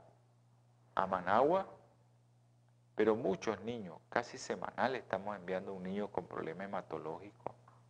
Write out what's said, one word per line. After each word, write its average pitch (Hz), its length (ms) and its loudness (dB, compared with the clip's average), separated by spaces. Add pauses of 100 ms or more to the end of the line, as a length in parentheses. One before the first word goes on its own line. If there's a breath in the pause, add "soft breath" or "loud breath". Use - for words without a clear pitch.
(960)
a 95 120 2
Managua, 110 600 4 (1300)
pero 110 220 6
muchos 123 460 0
niños, 98 340 -6 (140)
casi 120 280 0
semanal, 110 560 0
estamos 101 420 -2
enviando 95 360 -2
un 92 100 -6
niño 101 260 -2
con - 180 -4
problema 82 380 -6
hematológico. 90 880 -6 (360)